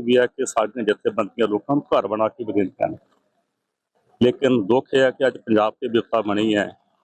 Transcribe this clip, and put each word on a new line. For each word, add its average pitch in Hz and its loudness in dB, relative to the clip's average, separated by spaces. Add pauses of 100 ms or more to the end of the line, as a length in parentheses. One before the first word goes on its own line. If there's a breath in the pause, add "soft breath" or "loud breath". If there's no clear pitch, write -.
ਵੀ 120 2
ਹੈ 123 4
ਕਿ 127 -8
ਸਾਡੀਆਂ 110 -4
ਜਥੇਬੰਦੀਆਂ 107 -2
ਲੋਕਾਂ 104 -2
ਨੂੰ 143 -2
ਘਰ 127 -2
ਬਣਾ 107 -2
ਕੇ - -10
ਵੀ - -6
ਦਿੰਦੀਆਂ 104 -2
ਨੇ। 107 -12 (1300)
ਲੇਕਿਨ 123 2
ਦੁੱਖ 123 0
ਇਹ 135 2
ਹੈ 131 4
ਕਿ 131 -2
ਅੱਜ 107 -2
ਪੰਜਾਬ 107 0
ਤੇ - -10
ਵਿਪਤਾ 113 0
ਬਣੀ 104 -2
ਹੈ 101 -2 (280)